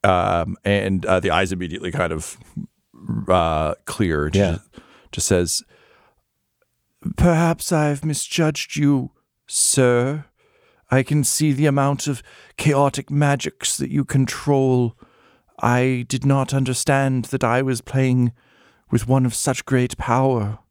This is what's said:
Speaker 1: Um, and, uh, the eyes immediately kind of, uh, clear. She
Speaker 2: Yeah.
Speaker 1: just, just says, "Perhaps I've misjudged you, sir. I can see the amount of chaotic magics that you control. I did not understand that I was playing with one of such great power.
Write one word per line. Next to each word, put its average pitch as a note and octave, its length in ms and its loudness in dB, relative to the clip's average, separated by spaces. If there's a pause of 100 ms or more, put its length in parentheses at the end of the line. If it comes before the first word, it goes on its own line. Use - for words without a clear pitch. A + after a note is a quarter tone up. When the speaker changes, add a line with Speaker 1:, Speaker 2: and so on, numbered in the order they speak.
Speaker 1:
Um, F#2 580 2
and, G2 440 0
uh, F#2 140 2
the F2+ 100 -2
eyes F2+ 220 0
immediately F2 380 -6
kind E2+ 220 -2
of, D#2+ 240 -8 (920)
uh, D#2+ 460 0 (120)
clear. D#2 460 -2
She G2 80 2
Speaker 2:
Yeah. F#2 120 2
Speaker 1:
just, - 180 -8 (400)
just - 160 -6
says, F2+ 380 0 (1500)
"Perhaps E3+ 560 2
I've D3+ 320 0
misjudged D#3 720 -2
you, C#3+ 360 0 (360)
sir. B2+ 760 0 (640)
I C3 120 4
can D3 220 0
see D3+ 280 0
the C#3 140 2
amount C#3 400 0
of C#3 160 -6 (360)
chaotic C#3 520 0
magics C#3+ 680 -2
that C#3 120 -4
you C#3 140 0
control. C3 920 0 (680)
I B2 460 0
did C3 160 -4
not C#3 300 2
understand C3 720 0
that C3 180 -4
I B2 160 2
was C3 220 -2
playing B2+ 500 2 (580)
with A2 160 0
one C3 200 4
of A#2 80 -2
such - 320 -4
great B2 320 0
power. A#2+ 600 0 (120)